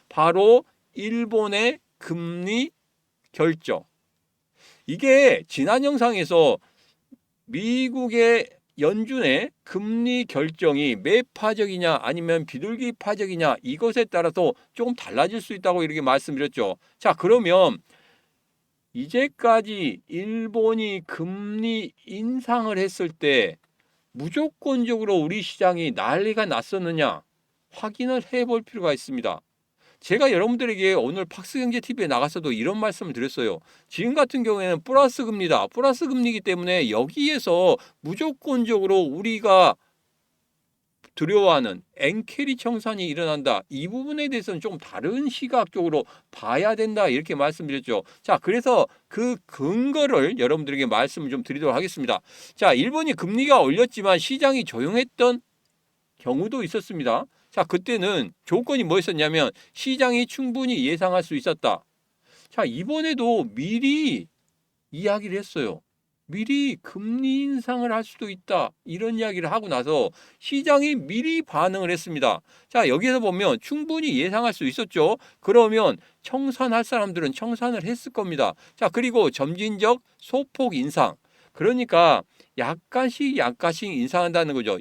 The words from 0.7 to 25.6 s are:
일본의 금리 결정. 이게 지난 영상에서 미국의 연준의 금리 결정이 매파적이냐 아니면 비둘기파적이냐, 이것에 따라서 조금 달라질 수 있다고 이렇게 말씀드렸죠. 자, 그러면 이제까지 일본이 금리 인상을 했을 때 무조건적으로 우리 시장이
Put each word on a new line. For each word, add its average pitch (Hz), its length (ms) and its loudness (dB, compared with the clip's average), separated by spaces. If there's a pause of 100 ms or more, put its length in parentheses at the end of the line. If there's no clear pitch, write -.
일본의 220 840 -2 (200)
금리 175 720 -4 (640)
결정. 156 520 -2 (1000)
이게 262 600 4
지난 254 380 0
영상에서 190 720 4 (880)
미국의 233 1040 0 (300)
연준의 208 720 0 (140)
금리 233 600 -2
결정이 147 720 0
매파적이냐 190 1080 0
아니면 165 440 -2
비둘기파적이냐, 202 1160 -4
이것에 220 420 -2
따라서 170 500 0 (180)
조금 240 220 -4
달라질 180 460 -2
수 - 120 -12
있다고 185 300 0
이렇게 156 180 -4
말씀드렸죠. 135 760 0 (220)
자, 202 140 2
그러면 180 640 4 (1120)
이제까지 214 1160 0
일본이 220 1000 -2
금리 208 840 -6 (140)
인상을 233 720 -4
했을 185 300 -2
때 127 480 2 (560)
무조건적으로 233 1040 -2
우리 170 260 0
시장이 170 500 0